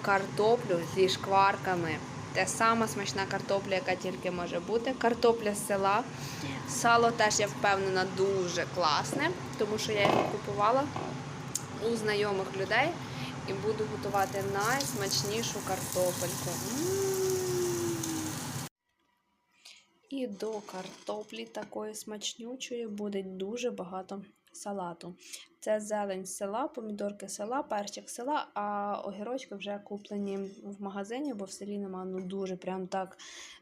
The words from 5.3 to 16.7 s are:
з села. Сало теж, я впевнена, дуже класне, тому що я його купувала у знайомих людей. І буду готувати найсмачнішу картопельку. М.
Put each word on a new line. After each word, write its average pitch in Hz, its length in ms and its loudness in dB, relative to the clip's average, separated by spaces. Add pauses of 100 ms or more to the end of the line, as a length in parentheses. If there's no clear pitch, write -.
з 208 120 -4
села. 202 360 4 (680)
Сало 233 420 6
теж, 214 280 4
я 208 80 4
впевнена, 196 580 4 (120)
дуже 185 480 2 (100)
класне, 180 540 4 (280)
тому 214 200 2
що 220 140 -2
я 208 100 4
його - 300 6
купувала 208 520 2 (1080)
у 233 40 2
знайомих 208 520 2 (100)
людей. 214 320 4 (600)
І 196 40 -2
буду 214 380 0
готувати 196 520 0 (100)
найсмачнішу 214 1120 0
картопельку. 180 840 0
М. 359 1500 0 (2000)